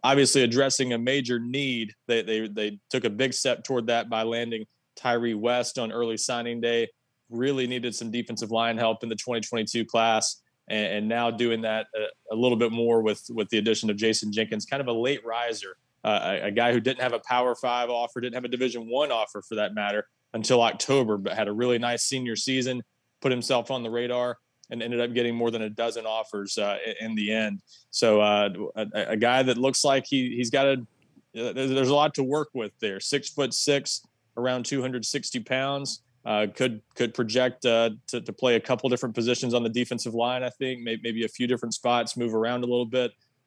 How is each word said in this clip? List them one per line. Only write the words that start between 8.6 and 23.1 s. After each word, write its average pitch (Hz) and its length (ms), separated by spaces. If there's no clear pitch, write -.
help 113 240
in 117 60
the 110 80
twenty 117 240
twenty-two 110 460
class, 113 540
and, 107 180
and 104 220
now 117 240
doing 113 300
that 110 340
a, - 360
a 110 40
little 120 200
bit 117 140
more 117 320
with, 107 260
with 113 200
the 113 100
addition 107 320
of 101 60
Jason 110 340
Jenkins, 107 360
kind 139 140
of 135 60
a 123 60
late 117 340
riser, 113 500
uh, 104 180
a, 95 240
a 107 60
guy 117 200
who 123 60
didn't 123 220
have 123 120
a 117 140
Power 123 300
Five 123 340
offer, 120 300
didn't 120 140
have 123 100
a 123 40
Division 120 400
One 139 220
offer 110 320
for - 140
that 104 180
matter 104 320
until 117 300
October, 113 540
but 98 160
had 104 160
a 104 40
really 120 280
nice 120 240
senior 127 320
season, 127 480